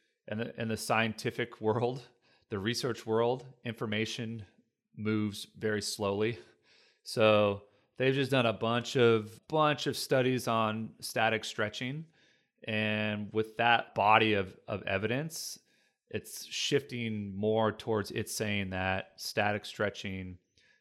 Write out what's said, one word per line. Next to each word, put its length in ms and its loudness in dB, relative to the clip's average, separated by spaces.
And 140 -6
the, 200 -8
in 80 -4
the 80 -2
scientific 840 -2
<laughs> 0 -
world, 420 0
the 80 -4
research 480 -2
world, 380 2
information 800 -4
moves 500 -2
very 260 -2
slowly. 560 -2
So 580 6
they've 180 2
just 160 0
done 160 4
a 60 4
bunch 440 -2
of, 520 4
bunch 380 2
of 100 -2
studies 520 2
on 420 0
static 440 0
stretching. 640 -6
And 680 -2
with 240 -2
that 380 4
body 400 6
of, 220 0
of 140 -6
evidence, 760 -4
it's 360 -10
shifting 880 -4
more 380 2
towards 380 -4
it 180 -6
saying 420 -4
that 460 -2
static 480 -2
stretching 720 -6